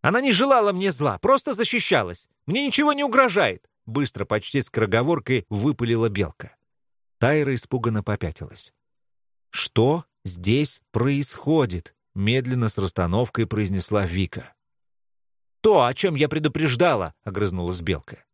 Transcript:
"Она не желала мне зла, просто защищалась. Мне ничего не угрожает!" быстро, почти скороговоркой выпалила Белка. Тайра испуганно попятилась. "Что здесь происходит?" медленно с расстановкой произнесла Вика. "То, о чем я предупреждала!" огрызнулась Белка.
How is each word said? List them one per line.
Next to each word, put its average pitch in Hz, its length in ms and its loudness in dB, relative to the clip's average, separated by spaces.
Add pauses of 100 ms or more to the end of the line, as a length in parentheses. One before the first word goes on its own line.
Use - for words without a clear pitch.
"Она 190 200 0
не 269 120 2
желала 220 400 4
мне 190 180 -2
зла, 135 280 -2
просто 269 360 0
защищалась. 170 720 -2 (180)
Мне 247 200 -2
ничего 294 260 2
не 285 120 0
угрожает!" 208 600 2 (200)
быстро, 120 400 -4
почти 107 360 -2
скороговоркой 120 880 0
выпалила 113 600 0
Белка. 95 480 -6 (640)
Тайра 139 360 2
испуганно 117 480 -2
попятилась. - 680 -8 (760)
"Что 143 540 0 (200)
здесь 95 680 -2
происходит?" 139 1040 -2 (200)
медленно 120 540 0
с - 80 -6
расстановкой 98 680 0
произнесла 101 580 -2
Вика. 90 480 -4 (1080)
"То, 190 240 6
о 123 100 0
чем 175 200 0
я 143 140 2
предупреждала!" 151 840 0 (100)
огрызнулась 92 560 -4
Белка. 82 540 -6